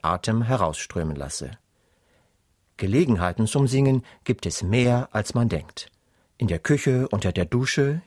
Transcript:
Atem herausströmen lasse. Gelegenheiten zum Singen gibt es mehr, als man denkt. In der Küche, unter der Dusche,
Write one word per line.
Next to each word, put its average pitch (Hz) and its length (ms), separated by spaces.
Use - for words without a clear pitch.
Atem 113 400
herausströmen 87 720
lasse. 71 360
Gelegenheiten 107 680
zum 139 200
Singen 131 360
gibt - 220
es - 180
mehr, 120 480
als - 220
man 120 160
denkt. - 420
In 113 100
der 87 100
Küche, 131 520
unter 98 220
der 90 140
Dusche, 139 600